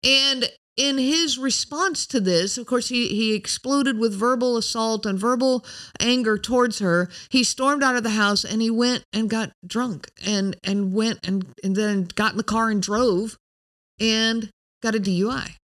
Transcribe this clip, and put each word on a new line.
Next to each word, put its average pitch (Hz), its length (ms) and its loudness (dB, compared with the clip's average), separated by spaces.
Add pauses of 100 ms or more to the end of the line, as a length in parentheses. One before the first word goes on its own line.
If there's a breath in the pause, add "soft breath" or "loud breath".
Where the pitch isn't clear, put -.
And 269 480 2 (280)
in 269 200 0
his 294 400 2
response 285 680 -2
to 247 140 0
this, 185 360 0
of 240 80 -10
course, 254 220 -2
he, 240 220 0
he 214 260 0
exploded 269 640 -2
with 220 180 0
verbal 247 380 0
assault 226 500 -2
and 196 140 -2
verbal 247 460 0 (340 loud breath)
anger 226 380 2
towards 240 420 0
her. 175 300 2 (180 loud breath)
He 254 160 2
stormed 277 400 0
out 254 140 4
of 226 60 -2
the 226 80 0
house 208 340 2
and 220 160 -2
he 226 100 2
went 240 400 0
and 214 180 -2
got 220 220 -2 (160)
drunk 226 420 -6 (160)
and, 196 380 0
and 196 300 0
went 220 340 0
and, 190 340 -2
and 190 140 0
then 202 400 0
got 208 160 2
in 175 60 -6
the 226 60 -2
car 226 260 0
and 208 120 2
drove 214 540 0 (640)
and 220 500 0 (320)
got 226 140 -2
a 226 40 2
D 190 120 0
U 185 180 2
I. - 380 -8